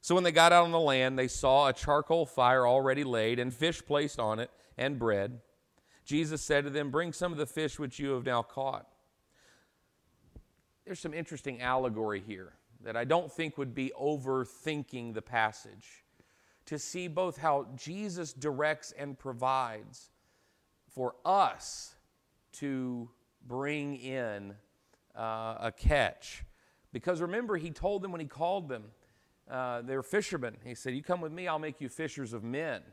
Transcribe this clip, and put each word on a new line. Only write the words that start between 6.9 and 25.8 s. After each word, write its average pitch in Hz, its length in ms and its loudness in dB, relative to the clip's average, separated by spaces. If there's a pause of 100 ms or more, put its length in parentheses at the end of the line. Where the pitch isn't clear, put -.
"Bring 160 220 -2
some 175 180 -4
of 156 80 -6
the 147 80 -2
fish 156 320 -4
which 143 220 -8
you 139 100 -2
have 127 160 -2
now 120 160 2
caught." - 460 -6 (2000)
There's 185 140 -12
some 151 160 -8
interesting 139 480 -8
allegory 113 580 0
here 98 340 -14 (260)
that 110 160 -6
I 120 80 -2
don't 156 260 0
think 160 260 -6
would 131 200 -6
be 131 200 -4
overthinking 131 1160 -4
the 107 80 -6
passage, 110 840 -4 (600)
to 151 140 -8
see 180 280 -6
both 175 300 -2
how 143 300 2 (100)
Jesus 175 560 -8
directs 147 600 -2
and 143 240 -10
provides 120 920 -4 (800)
for 127 260 -4 (100)
us - 680 0 (580)
to 127 560 -6 (380)
bring 143 500 -4
in, 113 600 -6 (580)
uh, 113 440 -6
a 113 180 -4
catch. - 680 2 (480)